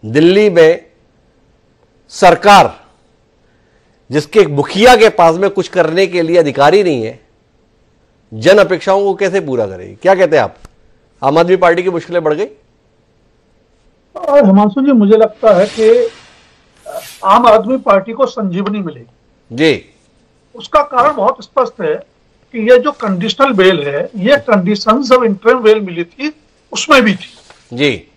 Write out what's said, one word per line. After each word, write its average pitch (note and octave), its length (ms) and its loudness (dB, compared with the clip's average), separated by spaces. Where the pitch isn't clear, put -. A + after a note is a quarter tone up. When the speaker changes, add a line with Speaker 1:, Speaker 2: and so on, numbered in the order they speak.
Speaker 1:
दिल्ली E3+ 440 2
में E3+ 360 2
सरकार F#3 680 4
जिसके D3+ 340 0
मुखिया F#3+ 500 2
के A3 140 4
पास E3 260 2
में F#3+ 140 -2
कुछ F#3+ 180 -6
करने F3 400 0
के F3 140 -4
लिए E3 160 0
अधिकारी D3+ 460 2
नहीं C#3+ 200 -2
है, A#2 160 -12
जन C3+ 240 2
अपेक्षाओं F#3+ 460 0
को G3 100 -2
कैसे F#3+ 260 -4
पूरा B2+ 260 -4
करेगी? F#2+ 360 -14
क्या F#3+ 140 2
कहते F3 220 0
हैं B2 60 2
आप, G2 120 -8
आम C#3 140 0
आदमी F3 180 2
पार्टी F3 280 0
की F#3 60 -2
मुश्किलें E3+ 340 -6
बढ़ D3+ 100 -2
गई? E3+ 120 -6
Speaker 2:
और C#4+ 300 0
हिमांशु G#3 360 2
जी, C#4 100 0
मुझे A3 260 4
लगता A3 360 2
है F#3 120 2
कि A3+ 460 0
आम A3+ 220 2
आदमी A3+ 300 2
पार्टी C#4+ 360 -2
को C4 120 -2
संजीवनी G#3 540 -6
मिलेगी। C#3 320 -14
Speaker 1:
जी। C3 300 0
Speaker 2:
उसका D4 260 -4
कारण C#4+ 320 -2
बहुत A#3 300 -4
स्पष्ट - 380 -6
है D#3 140 -4
कि A3+ 200 0
ये B3 80 4
जो C#4 120 -6
conditional G#3 640 -4
bail F#3 340 0
है, C#3+ 280 -8
ये A3+ 220 0
कंडीशन G#3+ 680 -2
जब B3 200 2
interim A3+ 360 0
bail A3 200 2
मिली F3 240 -8
थी, C#4+ 320 -10
उसमें C4+ 300 0
भी G#3+ 140 0
थी। - 220 -20
Speaker 1:
जी। B2 440 -4